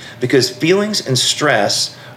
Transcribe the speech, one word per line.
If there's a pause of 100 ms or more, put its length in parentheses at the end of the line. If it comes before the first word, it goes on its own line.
(200)
Because
feelings
and
stress (200)